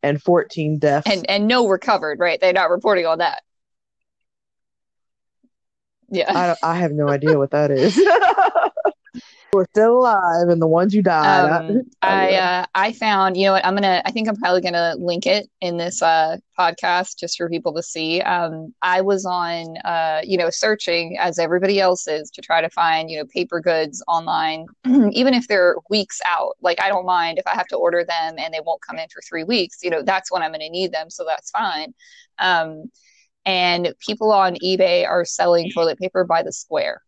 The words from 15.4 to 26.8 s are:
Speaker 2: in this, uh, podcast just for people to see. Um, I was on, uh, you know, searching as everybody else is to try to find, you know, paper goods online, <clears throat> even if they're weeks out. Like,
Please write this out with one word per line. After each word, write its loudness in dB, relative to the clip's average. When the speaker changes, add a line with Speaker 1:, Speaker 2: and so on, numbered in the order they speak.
Speaker 2:
in -4
this, -4
uh, 2
podcast -2
just -8
for -4
people -4
to -6
see. -4
Um, -4
I 0
was 0
on, -6
uh, -2
you -4
know, 0
searching -4
as -2
everybody 0
else 0
is -6
to -20
try 0
to -2
find, -2
you -10
know, -8
paper -4
goods -2
online, -2
<clears throat> -20
even 4
if 0
they're 4
weeks -4
out. -4
Like, 0